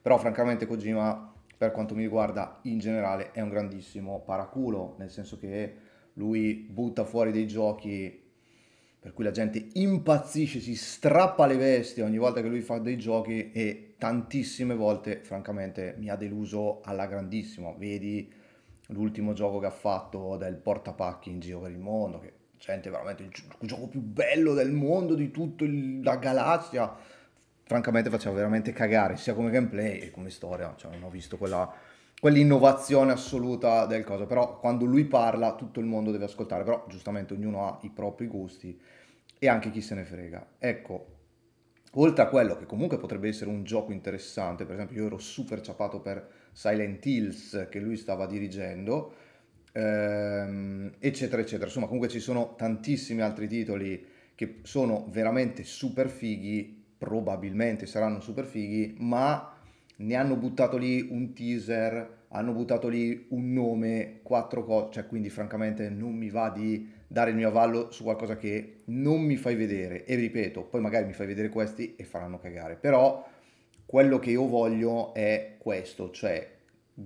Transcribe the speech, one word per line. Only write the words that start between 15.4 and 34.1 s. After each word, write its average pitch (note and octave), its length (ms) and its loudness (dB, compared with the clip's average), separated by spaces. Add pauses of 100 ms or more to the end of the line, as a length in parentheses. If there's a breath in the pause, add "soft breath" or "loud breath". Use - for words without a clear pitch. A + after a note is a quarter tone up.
mi G#2+ 120 -6
ha G2+ 60 -2
deluso G#2 680 -4
alla G2+ 220 -4
grandissima. F#2+ 720 -8
Vedi G2+ 540 -6 (560 loud breath)
l'ultimo G#2+ 460 -2
gioco G2+ 260 -2
che G2+ 60 -2
ha F#2+ 60 -2
fatto F#2+ 640 -4
del F#2 180 -6
portapacchi F2+ 760 -4
in F2+ 100 -8
giro F2 180 -10
per F2+ 120 -10
il F2+ 80 -12
mondo, F#2+ 400 -4
che - 120 -16 (260)
gente F#2+ 320 -6
veramente F#2+ 340 -8
il G2 60 -14
gio-, - 140 -16 (160)
il A2 80 -8
gioco A#2+ 200 -8
più C3+ 120 -8
bello C3 540 4
del C3+ 180 4
mondo, D#3+ 440 2
di D3 160 0
tutta D#3 360 -2
la C3+ 480 0
galassia, B2+ 1000 0 (480 loud breath)
francamente A#2 460 2
faceva G#2+ 240 0
veramente G#2+ 380 2
cagare, G#2+ 460 4
sia - 160 -2
come A#2 180 0
gameplay G#2+ 480 2
e F2 100 -10
come F#2 200 -10
storia, F2 480 -8
cioè - 160 -16
non F2 100 -12
ho F#2 60 -12
visto F2 280 -10
quella, F#2 320 0 (480 loud breath)
quell'innovazione C#3 920 8
assoluta B2 760 2
del A2 200 0
coso, G2+ 200 -4